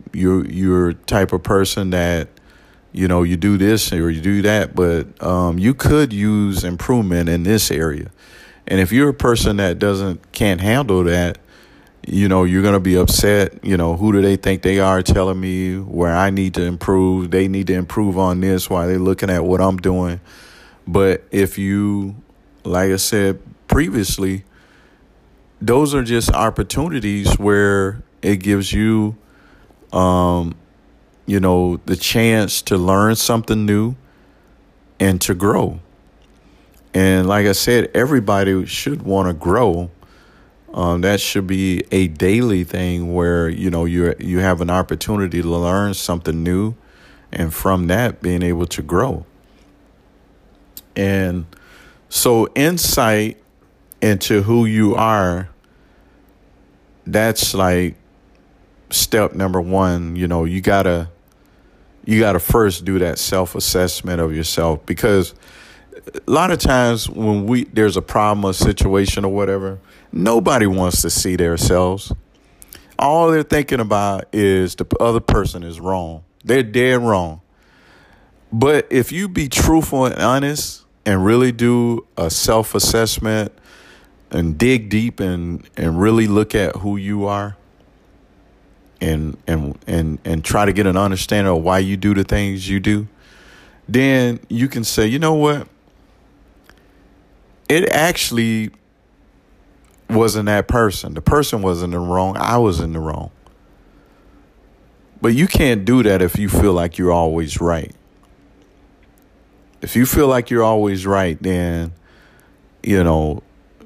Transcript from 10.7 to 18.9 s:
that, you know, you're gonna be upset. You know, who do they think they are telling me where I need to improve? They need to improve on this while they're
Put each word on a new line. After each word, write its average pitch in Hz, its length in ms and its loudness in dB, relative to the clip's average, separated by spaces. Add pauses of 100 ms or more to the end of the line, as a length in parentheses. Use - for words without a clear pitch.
that, 87 340 0 (680)
you 98 220 0
know, 92 160 4
you're 90 180 2
gonna 101 160 2
be 92 160 2
upset. 98 680 2
You 95 120 0
know, 82 200 0
who 104 160 0
do 101 100 4
they 98 140 4
think 95 260 -2
they 95 160 0
are 95 240 2
telling 92 380 0
me 92 360 -4
where 87 380 -2
I 98 160 2
need 95 240 0
to 90 80 -2
improve? 92 680 0
They 95 160 2
need 95 180 -2
to 92 80 -2
improve 92 420 -2
on 90 240 0
this 92 300 0
while 87 160 0
they're 92 120 0